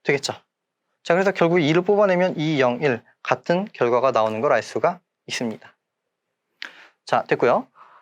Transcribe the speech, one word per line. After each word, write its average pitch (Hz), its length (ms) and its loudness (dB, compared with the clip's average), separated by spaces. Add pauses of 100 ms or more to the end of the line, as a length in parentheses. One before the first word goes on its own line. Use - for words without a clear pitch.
되겠죠. - 320 -2 (720)
자, 170 80 2
그래서 190 180 2
결국 175 280 2
이를 160 240 2
뽑아내면 185 540 2
이, 151 220 -2
영, 123 220 0
일 127 180 0 (220)
같은 175 520 -2
결과가 123 380 0
나오는 110 300 0
걸 147 100 0
알 113 120 0
수가 - 360 -4 (280)
있습니다. - 480 -10 (1300)
자, - 220 0
됐고요. 143 400 0 (340)